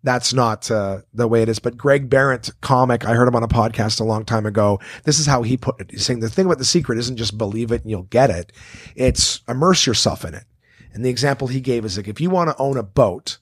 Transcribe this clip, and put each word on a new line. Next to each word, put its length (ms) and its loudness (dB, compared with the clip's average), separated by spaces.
"That's 300 0
not, 380 0
uh, 280 -2
the 140 0
way 140 4
it 80 2
is." 100 -2
But 180 -6
Greg 320 0
Behrendt, 420 2
comic, 440 2
I 80 2
heard 140 6
him 80 2
on 80 2
a 40 -2
podcast 520 0
a 60 -2
long 180 -2
time 220 -2
ago. 340 2
This 160 2
is 60 -2
how 180 2
he 140 0
put 240 -4
it. 100 -18
He's 140 -6
saying, 160 -2
"The 80 -4
thing 160 0
about 140 0
The 60 -4
Secret 320 0
isn't 200 -6
just 200 -4
believe 360 -4
it 80 -2
and 100 -12
you'll 120 -6
get 260 4
it. 240 -6
It's 540 0
immerse 360 2
yourself 380 0
in 100 -10
it." 120 -18
And 100 -10
the 60 2
example 380 -2
he 140 -4
gave 220 -2
is, 140 -6
like, 100 -8
if 140 -8
you 80 0
wanna 280 0
own 200 -2
a 60 -4
boat 580 0